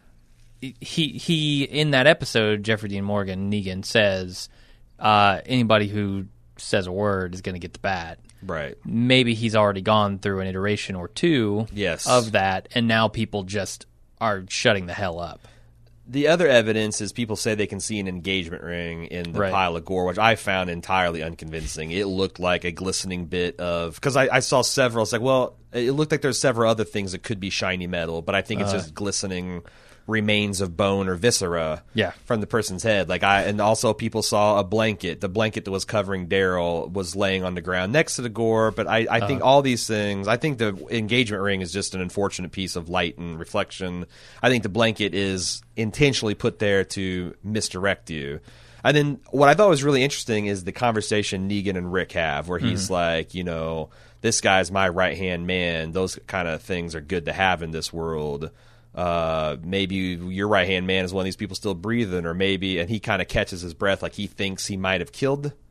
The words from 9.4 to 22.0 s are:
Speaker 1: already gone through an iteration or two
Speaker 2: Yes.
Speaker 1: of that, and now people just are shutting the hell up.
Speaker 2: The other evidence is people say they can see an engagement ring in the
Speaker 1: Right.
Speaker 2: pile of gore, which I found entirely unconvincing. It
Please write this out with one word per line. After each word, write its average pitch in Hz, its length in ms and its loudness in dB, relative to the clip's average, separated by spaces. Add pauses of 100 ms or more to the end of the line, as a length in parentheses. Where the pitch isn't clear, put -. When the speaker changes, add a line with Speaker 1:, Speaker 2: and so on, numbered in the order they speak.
Speaker 1:
already 101 260 4
gone 104 360 4
through 95 220 -2
an 95 60 -2
iteration 98 500 -2
or 87 120 -10
two 110 640 2
Speaker 2:
Yes. 95 340 -2
Speaker 1:
of 123 260 4
that, 95 420 0
and 117 140 2
now 113 200 4
people 107 340 -4
just 95 440 -8 (340)
are 101 280 -2
shutting 101 380 2
the 87 80 -8
hell 90 240 -4
up. 85 220 -10 (680)
Speaker 2:
The 143 220 0
other 170 180 4
evidence 110 540 4
is 101 120 -6
people 110 240 -4
say 110 180 0
they 107 120 0
can 95 140 -8
see 107 180 -4
an 95 100 -2
engagement 90 540 -4
ring 85 440 -8
in 85 260 -8
the 82 80 -2
Speaker 1:
Right. 95 120 2
Speaker 2:
pile 92 240 2
of 82 100 -8
gore, 90 180 -2
which 90 140 -2
I 110 160 6
found 95 340 -2
entirely 85 540 -2
unconvincing. 80 680 -8
It 98 160 -2